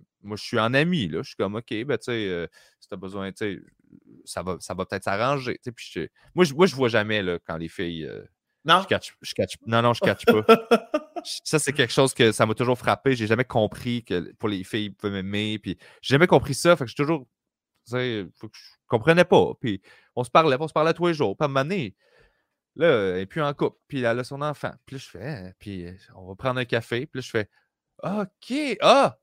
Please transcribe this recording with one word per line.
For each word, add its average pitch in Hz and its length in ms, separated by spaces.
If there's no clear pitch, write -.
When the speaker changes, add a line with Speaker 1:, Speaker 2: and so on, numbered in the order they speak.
Speaker 1:
moi, 104 140
je - 80
suis 117 140
en 113 160
ami, 151 340
là. 80 140
Je - 60
suis - 80
comme, « 101 200
OK, 120 140
ben, 117 260
tu - 80
sais, 113 240
euh, 87 180
si - 120
t'as 101 60
besoin, 98 360
tu - 60
sais, 101 220
ça - 160
va, 87 180
ça - 140
va 92 100
peut-être 98 200
s'arranger. » 123 500
Tu - 100
sais, 123 80
puis - 180
je, - 100
moi, 180 100
je, 139 80
moi, 160 140
je 135 100
vois 131 140
jamais, 107 320
là, 87 240
quand 85 100
les 82 120
filles... 85 360
Euh, 52 180
Speaker 2:
Non. 175 160
Speaker 1:
je 190 40
catch, - 360
je - 100
catch, - 220
non, 117 140
non, 117 140
je - 60
catch 101 260
pas. 107 180
Speaker 2:
<laughs> - 1000
Speaker 1:
Ça, - 160
c'est 143 140
quelque 127 200
chose 135 220
que 113 160
ça 110 160
m'a 107 80
toujours 123 240
frappé. 123 380
J'ai 110 100
jamais 113 180
compris 117 600
que - 340
pour 113 100
les 98 140
filles, 107 240
ils 95 80
peuvent 104 180
m'aimer. 104 460
Puis 92 180
j'ai - 140
jamais 170 140
compris 139 260
ça. 170 220
Fait 139 80
que 113 60
j'ai - 40
toujours, 147 320
tu 117 60
sais, 120 320
faut 110 120
que - 80
je - 60
comprenais 165 380
pas. 139 360
Puis 101 220
on 123 80
se 120 80
parlait, 160 300
on 156 80
se - 40
parlait 160 220
tous 175 140
les 170 60
jours. 113 220
Puis - 60
à 151 40
un - 20
moment 135 160
donné, 151 320
là, 156 100
elle - 60
est 95 40
plus 160 160
en 143 100
couple. - 240
Puis 139 140
elle 117 180
a 127 40
son 139 180
enfant. 147 300
Puis - 100
là, 135 80
je - 60
fais, 92 180
hein, 95 300
puis, 92 300
euh, 90 40
on 95 140
va 95 80
prendre 127 240
un 123 40
café. 120 420
Puis - 120
là, - 20
je - 100
fais, « 107 180
OK, 214 760
ah, 214 420